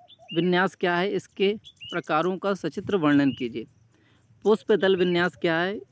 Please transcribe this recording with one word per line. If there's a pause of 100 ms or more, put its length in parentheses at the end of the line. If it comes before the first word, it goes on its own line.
(340)
विन्यास
क्या
है,
इसके (360)
प्रकारों
का
सचित्र
वर्णन
कीजिए। (800)
पुष्प
दल
विन्यास
क्या
है, (140)